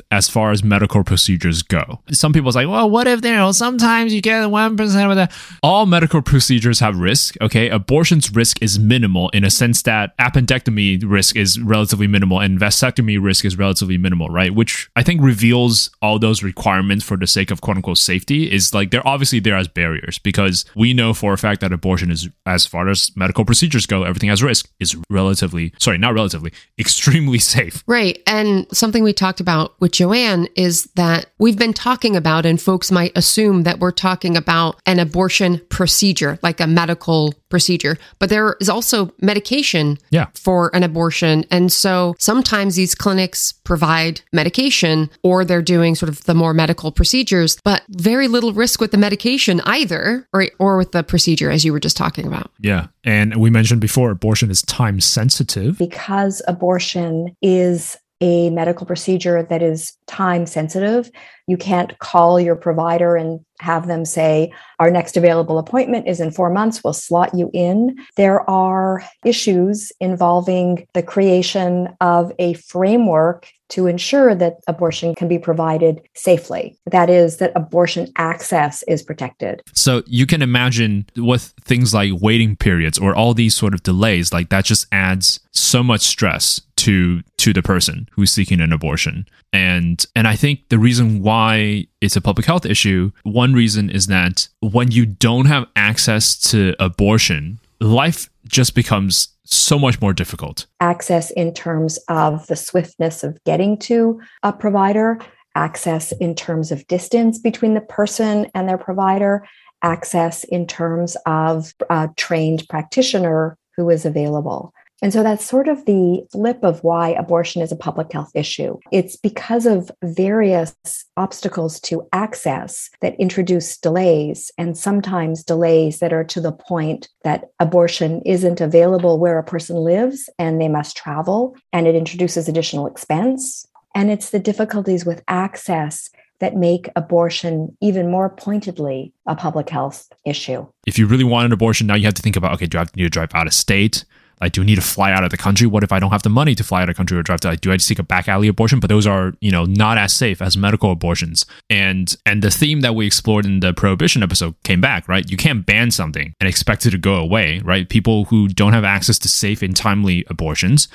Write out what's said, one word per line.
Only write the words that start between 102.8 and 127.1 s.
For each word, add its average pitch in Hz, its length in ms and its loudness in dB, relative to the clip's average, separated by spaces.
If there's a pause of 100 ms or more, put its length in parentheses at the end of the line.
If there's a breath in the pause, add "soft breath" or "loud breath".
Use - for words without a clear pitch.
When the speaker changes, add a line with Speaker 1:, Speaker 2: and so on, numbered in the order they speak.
Speaker 3:
of 151 220 -10
getting 190 340 0
to 226 420 0 (220 loud breath)
a 202 100 0
provider, 208 640 0 (380 loud breath)
access 160 580 -4
in 170 220 -4
terms 160 360 -6
of 143 160 -8
distance 226 520 0
between 220 340 0
the 214 80 -2
person 208 720 -2
and 190 160 -4
their 185 80 -2
provider, 196 640 -2 (380 loud breath)
access 170 640 -2
in 175 240 -4
terms 170 580 -4
of 160 480 -2 (160)
a 156 260 0
trained 160 540 -2
practitioner 160 880 -2 (180)
who 170 140 -2
is 165 160 0
available. 151 640 -4 (300 soft breath)
And 196 120 0
so 220 100 2
that's 214 220 -2
sort 269 240 0
of 277 160 -4
the 185 480 2
flip 233 280 -4
of 170 220 0
why 165 280 0
abortion 170 500 -2
is 160 100 -4
a 170 60 -8
public 160 340 -8
health 147 240 -10
issue. - 420 -6 (140)
It's 180 240 0
because 226 500 -2
of 190 240 0 (140)
various 185 720 -2 (400)
obstacles 180 640 -6
to 165 300 -6
access - 760 -6 (120)
that - 160 -4
introduce 180 600 -2
delays, 165 800 0
and 170 200 -6
sometimes 185 680 -4
delays 165 560 2
that 170 120 -2
are 160 140 -2
to 165 160 -8
the 160 100 -4
point 160 560 -6 (160)